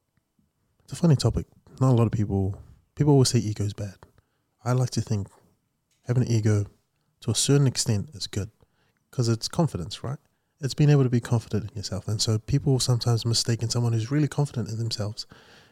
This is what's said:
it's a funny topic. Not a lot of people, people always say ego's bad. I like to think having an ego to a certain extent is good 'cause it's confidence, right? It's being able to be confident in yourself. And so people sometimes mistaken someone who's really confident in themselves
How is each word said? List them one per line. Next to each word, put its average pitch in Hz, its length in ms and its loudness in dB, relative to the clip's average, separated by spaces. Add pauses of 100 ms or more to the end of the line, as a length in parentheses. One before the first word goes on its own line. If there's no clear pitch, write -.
(840)
it's - 100 -20
a - 40 -12
funny 165 200 4
topic. - 300 0 (340)
Not 131 100 4
a 123 60 6
lot 117 100 4
of 101 60 -2
people, 98 480 -2 (360)
people 147 160 4
always 135 160 6
say 123 100 2
ego's 104 360 -2
bad. 101 200 -10 (680)
I 123 80 0
like 127 180 0
to 117 100 -2
think 101 280 -4 (720)
having 123 220 0
an - 60 -2
ego 107 360 2 (540)
to - 100 -4
a 107 40 -2
certain 143 340 2
extent 107 460 -2
is - 120 -12
good - 240 -6 (640)
'cause 117 160 0
it's 110 200 0
confidence, 104 540 -4
right? 131 160 -8 (420)
It's 139 120 -4
being 147 160 4
able 143 140 6
to 123 80 2
be 120 100 2
confident 110 520 -2
in - 40 -16
yourself. 95 320 -8
And 107 140 -2
so 110 160 0
people 135 420 0
sometimes 117 460 0
mistaken 117 420 -2
someone 120 240 0
who's 113 180 -2
really 147 180 2
confident 135 420 -4
in 110 80 -8
themselves 110 480 -6 (460)